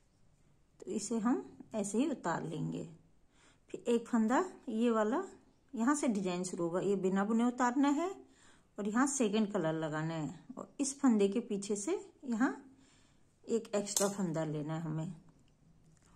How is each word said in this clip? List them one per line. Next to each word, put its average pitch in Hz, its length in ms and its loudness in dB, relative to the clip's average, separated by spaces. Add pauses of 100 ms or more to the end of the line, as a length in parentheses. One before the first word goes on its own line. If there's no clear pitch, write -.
(800)
तो - 100 -12
इसे 220 280 -2
हम 254 240 2 (320)
ऐसे 214 240 -2
ही 294 120 2
उतार 165 340 -2
लेंगे। 160 400 -4 (840)
फिर - 180 -10
एक 233 200 2
फंदा 247 360 2 (240)
ये 226 220 2
वाला 220 320 2 (520)
यहाँ 240 200 4
से 294 160 2
डिजाइन 185 340 0
शुरू 175 200 -4
होगा, 170 160 0
ये 190 180 2
बिना 190 260 2
बुने 226 200 2
उतारना 247 460 2
है 330 200 0 (680)
और 208 100 -4
यहाँ 240 180 2
सेकंड 214 460 2
कलर 160 220 2
लगाना 160 400 -2
है 156 240 -4 (200)
और - 220 -12
इस - 200 -4
फंदे 214 280 6
के 196 140 0
पीछे 202 340 -2
से 330 240 -2 (240)
यहाँ 247 300 2 (880)
एक 220 300 -2
एक्स्ट्रा 202 340 0
फंदा 165 360 -2
लेना 156 300 -4
है 165 80 -4
हमें 160 320 -6 (1000)